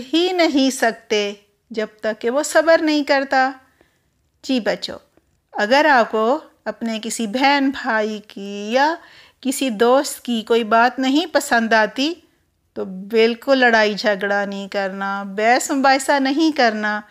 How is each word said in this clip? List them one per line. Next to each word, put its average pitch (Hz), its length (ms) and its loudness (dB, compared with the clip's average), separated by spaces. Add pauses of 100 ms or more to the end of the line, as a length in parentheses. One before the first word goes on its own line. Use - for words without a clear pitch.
ही 339 300 0
नहीं 277 380 2
सकते 226 500 -2 (500)
जब 214 320 -8
तक 220 140 -4
कि 233 120 -4
वो 277 140 0
सब्र 330 380 4
नहीं 302 220 0
करता। 277 500 0 (880)
जी 262 160 0
बच्चों, 190 380 -4 (560)
अगर 254 340 2
आपको 220 380 2 (420)
अपने 226 320 -8
किसी 226 280 -6
बहन 269 440 0
भाई 220 480 -4 (100)
की 202 420 -10
या 285 260 2 (460)
किसी 269 260 -2
दोस्त 247 560 2
की 233 180 -4
कोई 233 220 0
बात 226 340 2
नहीं 269 280 0
पसंद 233 460 0
आती 226 420 0 (600)
तो 208 100 -8
बिल्कुल 226 720 0
लड़ाई 226 380 4
झगड़ा 202 500 -2
नहीं 196 240 -10
करना, 196 540 -6
बहस 214 480 0
मुबाहिसा 277 480 2
नहीं 277 320 0
करना, 214 600 -2